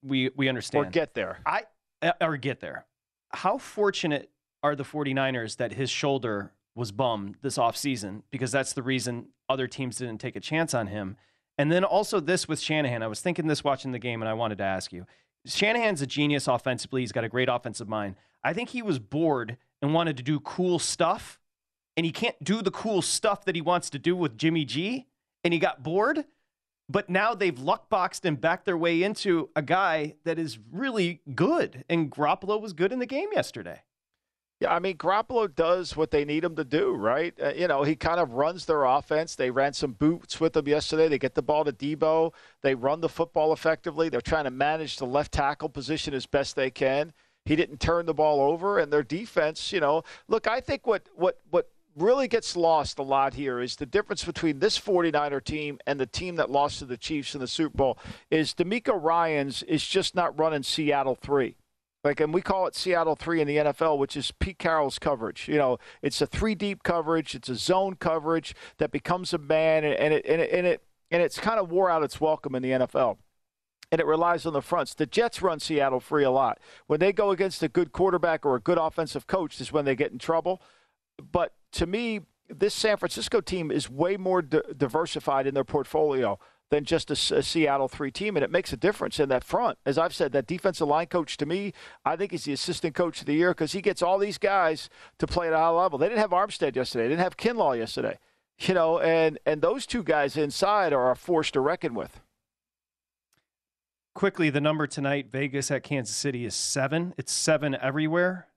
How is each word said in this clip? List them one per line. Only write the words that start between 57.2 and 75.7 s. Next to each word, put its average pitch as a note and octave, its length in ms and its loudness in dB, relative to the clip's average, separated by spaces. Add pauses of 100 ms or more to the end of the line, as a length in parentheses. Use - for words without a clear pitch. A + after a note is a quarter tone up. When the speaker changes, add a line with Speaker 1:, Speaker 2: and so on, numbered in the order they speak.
Speaker 2:
in D3 60 -6
the B2+ 80 -6
Super D3+ 280 -2
Bowl C3 220 2 (320)
is D#3+ 240 0
DeMeco G#3+ 480 0
Ryans D#3 600 0
is D#3 200 0
just - 300 0
not E3 240 0
running D#3 240 2
Seattle C#3 540 0
three. C#3 400 0 (480)
Like, D3 140 2
and D#3 160 2
we F#3 80 2
call F#3+ 240 0
it - 80 -6
Seattle E3 400 0
three E3 260 -2
in D3 60 2
the D3 120 2
N D3+ 80 4
F C#3+ 160 0
L, D#3 160 2
which C#3 180 -2
is C#3+ 160 -6
Pete - 260 -4
Carroll's D#3 400 0
coverage. A2+ 500 -2
You D3+ 100 2
know, C3 200 4 (220)
it's - 200 -2
a C#3+ 60 4
three G#3+ 280 -2
deep G3 280 -4
coverage. D#3+ 520 0
It's - 140 -12
a B2+ 60 -2
zone F#3 420 0
coverage D#3+ 580 0 (240)
that - 120 0
becomes F3 440 -2
a E3+ 40 0
man, D#3 460 4
and, D3 100 2
and D3+ 200 4
it, D3 120 2
and D#3+ 140 2
it, D#3+ 120 2
and F3+ 140 2
it, F3 160 2 (280)
and E3+ 120 4
it's D#3 160 -2
kind A3 220 0
of F3+ 100 -2
wore F#3 200 4
out D#3+ 120 4
its - 180 -4
welcome D3+ 340 0
in B2+ 80 -2
the C3 100 0
N B2+ 100 4
F B2 140 -2
L. B2 220 2 (760)
And D#3+ 80 2
it D#3 60 2
relies E3 400 2
on D#3+ 80 -4
the C3 80 0
fronts. D#3+ 320 -2
The D#3 100 0
Jets A3+ 380 0
run E3+ 180 2
Seattle C#3 400 2